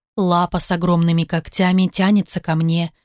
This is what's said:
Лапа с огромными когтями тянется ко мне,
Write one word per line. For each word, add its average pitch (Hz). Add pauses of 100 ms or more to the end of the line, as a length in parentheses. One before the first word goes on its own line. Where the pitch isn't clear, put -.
(160)
Лапа 175
с -
огромными 170
когтями 180
тянется 190
ко 165
мне, 165 (120)